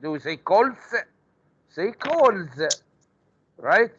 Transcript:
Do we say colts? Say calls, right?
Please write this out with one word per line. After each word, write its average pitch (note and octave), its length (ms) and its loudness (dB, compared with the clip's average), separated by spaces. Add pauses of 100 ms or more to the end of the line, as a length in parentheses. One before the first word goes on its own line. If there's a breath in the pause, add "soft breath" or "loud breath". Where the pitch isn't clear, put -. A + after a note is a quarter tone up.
Do D3+ 120 -10
we D3 80 -8
say D#3 160 -8
colts? A#3 580 0 (760)
Say F3+ 200 -6
calls, A#3 600 0 (1040)
right? G3+ 420 0